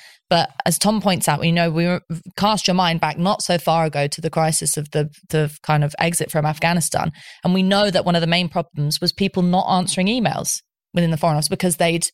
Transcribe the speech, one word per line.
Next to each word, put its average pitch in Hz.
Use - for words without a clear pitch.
But 170
as 175
Tom 214
points 208
out, 147
you 165
know, 170
we 165
were, 175
cast 208
your 185
mind 175
back 156
not 190
so 175
far 165
ago 147
to -
the 165
crisis 160
of 147
the, 151
the 151
kind 151
of 147
exit 170
from 151
Afghanistan. 165
And 180
we 190
know 196
that 180
one 175
of 170
the 165
main 170
problems 151
was 175
people 190
not 180
answering 185
emails -
within 170
the 160
Foreign 160
Office 156
because 180
they'd 170